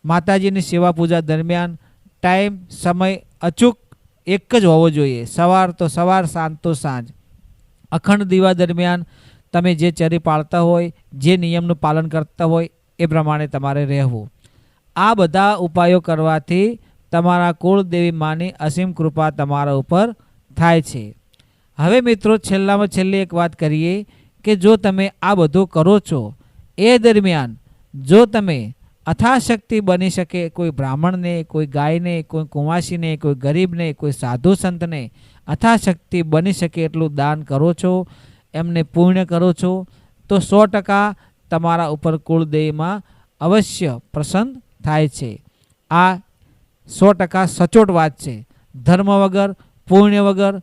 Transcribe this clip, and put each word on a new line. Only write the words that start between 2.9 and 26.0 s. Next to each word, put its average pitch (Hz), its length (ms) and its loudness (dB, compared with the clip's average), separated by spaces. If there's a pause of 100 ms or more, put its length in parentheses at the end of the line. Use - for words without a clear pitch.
અચૂક 220 360 2 (500)
એક 196 280 -2
જ 208 100 4
હોવો 165 240 6
જોઈએ. 135 360 -2
સવાર 180 460 2
તો 170 160 -4
સવાર, 180 380 0
સાંજ 160 380 -6
તો 165 100 -2
સાંજ. 127 340 -8 (840)
અખંડ 202 320 2
દીવા 185 300 2
દરમિયાન 175 520 -2 (480)
તમે 175 220 2
જે 165 160 0
ચરી 165 260 -2
પાળતા 156 420 -2
હોય, 170 340 0 (200)
જે 156 240 2
નિયમનું 170 380 -2
પાલન 160 320 -2
કરતા 156 380 -4
હોય, 165 240 0 (300)
એ 170 60 0
પ્રમાણે 151 420 -2
તમારે 139 380 -4
રહેવું. 131 460 -2 (640)
આ 214 180 2
બધા 196 420 2
ઉપાયો 175 440 2
કરવાથી 165 800 -2 (320)
તમારા 175 400 2
કુળદેવી 175 600 0
માની 160 480 -6
અસીમ 175 340 -4
કૃપા 156 360 -2
તમારા 143 440 -4
ઉપર 185 420 0 (420)
થાય 165 240 4
છે. 110 340 -12 (640)
હવે 190 240 2
મિત્રો, 220 360 0
છેલ્લામાં 196 500 0
છેલ્લી 190 300 -2
એક 180 160 -4
વાત 170 220 -2
કરીએ 165 520 -2 (360)
કે 214 120 2
જો 202 200 6
તમે 190 360 -2 (100)
આ 196 140 2
બધું 170 320 2
કરો 185 320 2
છો, 123 360 -6 (420)